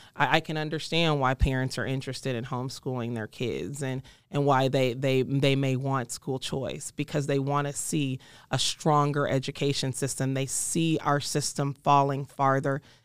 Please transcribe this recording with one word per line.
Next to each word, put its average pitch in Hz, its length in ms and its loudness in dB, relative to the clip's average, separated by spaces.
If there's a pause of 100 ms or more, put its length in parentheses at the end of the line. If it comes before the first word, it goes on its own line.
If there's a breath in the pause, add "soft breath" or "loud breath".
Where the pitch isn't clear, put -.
(160 loud breath)
I, 143 200 4
I 160 40 4
can 160 160 -4
understand 156 640 0
why 131 140 4
parents 131 420 0
are 120 80 -2
interested 131 500 -4
in 117 120 -4
homeschooling 123 680 -6
their 110 120 -4
kids 110 560 -6
and, 131 180 -4 (300 soft breath)
and 143 160 0
why 135 220 4
they, 131 260 2
they, 131 260 2
they 135 360 2
may 135 200 0
want 131 360 -4
school 131 260 -6
choice, - 540 -6
because 147 340 -4
they 139 120 0
wanna 143 360 -2
see 139 460 -2 (300 loud breath)
a 139 80 0
stronger 147 720 2
education 135 640 0
system. 135 400 -2
They 135 140 -2
see 160 580 0
our 143 160 2
system 139 540 -2
falling 139 500 4
farther 135 560 2 (240 soft breath)